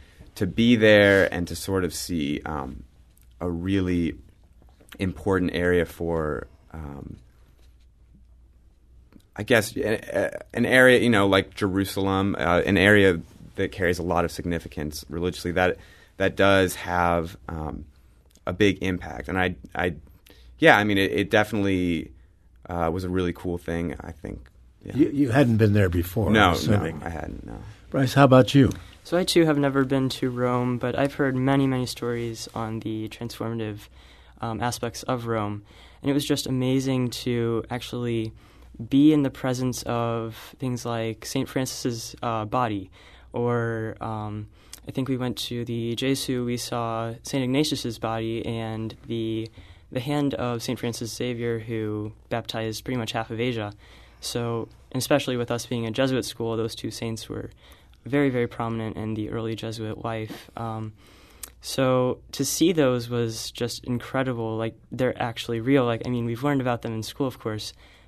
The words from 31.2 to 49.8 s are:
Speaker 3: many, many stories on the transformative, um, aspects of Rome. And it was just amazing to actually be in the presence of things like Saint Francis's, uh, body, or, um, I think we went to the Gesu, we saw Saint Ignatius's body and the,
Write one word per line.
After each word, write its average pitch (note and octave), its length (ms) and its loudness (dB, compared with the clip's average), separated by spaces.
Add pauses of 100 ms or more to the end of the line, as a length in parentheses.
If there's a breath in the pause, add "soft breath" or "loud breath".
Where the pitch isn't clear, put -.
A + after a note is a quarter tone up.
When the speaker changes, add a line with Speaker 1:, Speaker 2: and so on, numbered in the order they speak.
Speaker 3:
many, C3+ 300 4
many B2+ 200 0
stories A#2+ 680 -6
on A2+ 260 -6
the A2 280 -6
transformative, A2+ 720 -8 (600 soft breath)
um, A2+ 200 -6
aspects A#2 440 -6
of A#2+ 220 -4
Rome. G#2 360 -2 (400 soft breath)
And C#3 80 -2
it C#3 40 2
was C#3+ 100 0
just C#3+ 220 -2
amazing C3 640 0
to A#2 600 -2
actually A#2+ 640 -4 (560 soft breath)
be D3 240 8
in D3 120 4
the C3 60 0
presence B2+ 520 -2
of A#2 540 -4 (240)
things B2 260 -4
like A2+ 400 -4
Saint C3+ 220 -2
Francis's, B2+ 760 -4
uh, A2+ 220 -2
body, G#2+ 460 -2 (420 soft breath)
or, A#2 680 -2
um, G#2+ 460 -8 (400 loud breath)
I - 40 -14
think C3 180 -4
we C3+ 80 -2
went B2 220 -4
to A#2+ 260 -6
the A#2 320 -4
Gesu, C3 500 -2
we A#2+ 100 -2
saw A#2 560 -4 (120)
Saint C3+ 200 -2
Ignatius's C3 540 -2
body A2+ 480 -4
and A2+ 480 -6 (120)
the, A2+ 440 -4 (400 soft breath)